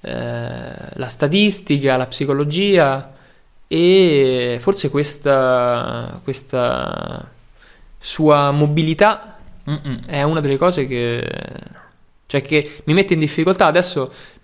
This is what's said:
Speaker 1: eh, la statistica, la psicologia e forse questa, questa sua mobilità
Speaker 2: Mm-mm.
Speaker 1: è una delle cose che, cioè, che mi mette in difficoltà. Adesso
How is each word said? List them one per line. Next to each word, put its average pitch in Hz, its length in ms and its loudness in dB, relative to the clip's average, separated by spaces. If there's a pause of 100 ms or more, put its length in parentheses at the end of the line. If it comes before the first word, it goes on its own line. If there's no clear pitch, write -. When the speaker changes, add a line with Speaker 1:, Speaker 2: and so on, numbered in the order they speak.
Speaker 1:
eh, 120 760 -10 (180)
la 127 160 -10
statistica, 147 880 2
la 127 100 0
psicologia 147 1040 0 (560)
e 147 920 4
forse 190 300 -2
questa, 127 1300 0
questa 64 1080 -6 (680)
sua 147 540 2
mobilità 156 840 2 (300)
Speaker 2:
Mm-mm. 143 380 -8
Speaker 1:
è 143 160 -4
una 156 180 0
delle 139 160 0
cose 165 300 0
che, 120 420 -4 (960)
cioè, 139 160 -2
che 147 420 -2
mi 151 100 2
mette 196 200 4
in 160 60 0
difficoltà. 170 460 2
Adesso 156 460 0 (320)